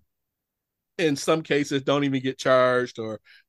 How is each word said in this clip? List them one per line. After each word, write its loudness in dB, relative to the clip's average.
in 0
some 0
cases -2
don't 0
even -2
get -4
charged 2
or -8